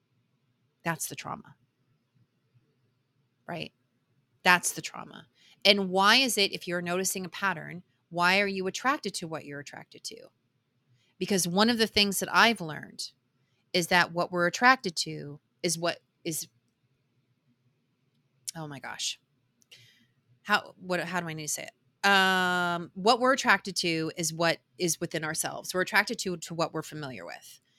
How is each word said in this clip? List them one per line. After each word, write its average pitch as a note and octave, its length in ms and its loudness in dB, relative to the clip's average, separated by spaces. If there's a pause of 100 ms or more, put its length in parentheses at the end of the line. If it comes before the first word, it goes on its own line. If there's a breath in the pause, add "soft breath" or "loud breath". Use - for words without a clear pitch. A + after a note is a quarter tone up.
(840)
That's E3 260 -4
the - 60 -12
trauma. - 400 -14 (1900)
Right? D#3+ 260 -10 (720)
That's F3+ 300 4
the D#3 100 -10
trauma. - 460 -14 (360 soft breath)
And G3+ 260 4
why G3 260 6
is C4 220 2
it, G3 140 2
if - 140 -10
you're F3 160 -2
noticing F#3 420 -2
a F#3 40 -10
pattern, E3 540 -6 (280)
why F3 300 4
are G3+ 60 2
you F#3+ 200 -4
attracted B3 480 -2
to E3 140 -8
what D#3+ 160 -8
you're C#3+ 160 -14
attracted - 440 -20
to? - 120 -12 (1000)
Because F#3+ 280 0
one F#3+ 220 4
of A#3+ 100 2
the A3 80 4
things G3+ 340 2
that G3 120 -4
I've G#3+ 280 6
learned - 500 -10 (600)
is F3 160 2
that F3 240 4
what E3+ 200 -2
we're F3 140 2
attracted B3 500 2
to D3 420 -8 (240)
is E3 160 0
what E3+ 200 -2 (260)
is, E3 240 -6 (2000)
oh D#3+ 100 -12
my C#3+ 140 -16
gosh. - 400 -10 (1200 soft breath)
How, - 380 -2
what, F3+ 200 -2
how F3 200 -2
do E3+ 80 -6
I D#3 60 -6
need D#3 140 -8
to - 40 -4
say - 160 -8
it? - 400 -4
Um, F3+ 840 4
what A3 260 4
we're B3+ 140 4
attracted G3+ 420 2
to D#3+ 400 0
is D#3+ 160 -2
what E3 260 2 (200)
is E3+ 200 0
within E3 260 -4
ourselves. D#3 500 -6
We're F#3 80 2
attracted G#3 380 0
to, F3+ 180 -6
to - 160 -12
what D#3+ 180 0
we're D#3 100 -6
familiar C3 440 -12
with. - 340 -16 (180 soft breath)